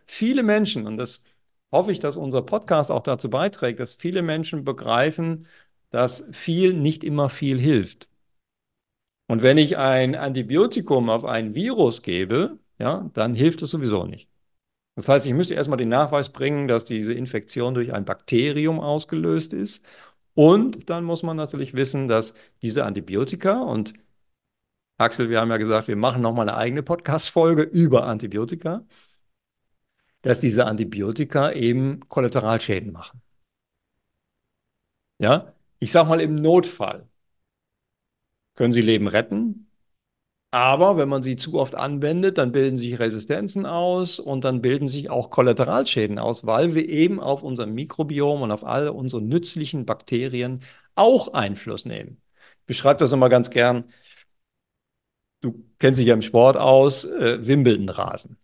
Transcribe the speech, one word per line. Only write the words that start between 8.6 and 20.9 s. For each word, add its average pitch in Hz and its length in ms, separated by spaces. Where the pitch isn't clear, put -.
Und 117 160
wenn 135 160
ich 151 180
ein 131 380
Antibiotikum 135 960
auf 113 120
ein 113 300
Virus 175 480
gebe, 107 560
ja, 165 340
dann 113 220
hilft 160 260
es 147 80
sowieso 107 360
nicht. - 220
Das 101 120
heißt, 139 200
ich 123 60
müsste 180 200
erstmal 143 240
den 120 120
Nachweis 143 400
bringen, 143 380
dass 117 180
diese 110 280
Infektion 123 640
durch 120 180
ein 101 100
Bakterium 147 760
ausgelöst 160 720
ist. - 320
Und 202 560
dann 170 140